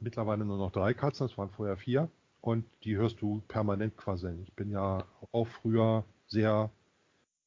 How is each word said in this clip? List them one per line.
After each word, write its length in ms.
mittlerweile 440
nur 140
noch 120
drei 220
Katzen, 340
es 120
waren 120
vorher 280
vier, 320
und 240
die 140
hörst 260
du 260
permanent 480
quasseln. 460
Ich 100
bin 180
ja 360
auch 160
früher 560
sehr 440